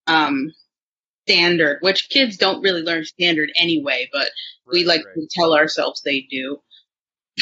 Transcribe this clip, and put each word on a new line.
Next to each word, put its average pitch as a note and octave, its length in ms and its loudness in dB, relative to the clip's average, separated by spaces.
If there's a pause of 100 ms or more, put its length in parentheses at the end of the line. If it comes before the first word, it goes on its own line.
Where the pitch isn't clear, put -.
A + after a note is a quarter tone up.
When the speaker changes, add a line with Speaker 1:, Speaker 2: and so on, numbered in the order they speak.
Speaker 1:
um, D3+ 440 0 (760)
standard, F3 540 2
which F#3+ 300 0
kids B3 260 2
don't F#3+ 260 0
really F3+ 200 0
learn E3 220 -2
standard D#3 520 0
anyway, C#3+ 560 0
but C#3 160 -2 (380)
we F3 140 0
Speaker 2:
Right, E3+ 180 2
Speaker 1:
like - 80 -8
Speaker 2:
right. F#3+ 80 -20
Speaker 1:
to D#3+ 160 -8
tell E3 240 2
ourselves D3+ 480 0
they C#3 260 -4
do. C3+ 320 -8 (800)